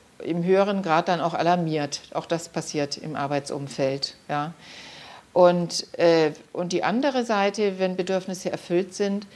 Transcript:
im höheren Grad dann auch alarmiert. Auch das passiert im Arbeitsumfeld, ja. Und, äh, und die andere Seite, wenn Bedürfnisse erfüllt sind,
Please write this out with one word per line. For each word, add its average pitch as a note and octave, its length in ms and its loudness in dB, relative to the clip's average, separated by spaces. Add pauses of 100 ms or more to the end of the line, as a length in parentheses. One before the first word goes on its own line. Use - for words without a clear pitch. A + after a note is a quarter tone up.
(260)
im E3+ 180 -2
höheren G3 380 4
Grad E3+ 260 2
dann F3 140 0
auch D#3+ 140 -2
alarmiert. D#3+ 680 0 (140)
Auch D#3+ 100 -4
das E3 240 -4
passiert D3+ 480 -4
im D3+ 180 -10
Arbeitsumfeld, C#3 1000 -4 (120)
ja. D3 260 -4 (800)
Und, F3 520 6 (140)
äh, D#3+ 320 6 (200)
und F3+ 220 -4
die F3 100 0
andere B3+ 400 0
Seite, G3+ 540 0
wenn F#3 180 0
Bedürfnisse F#3 560 -2
erfüllt F#3 440 -2
sind, G3+ 400 -2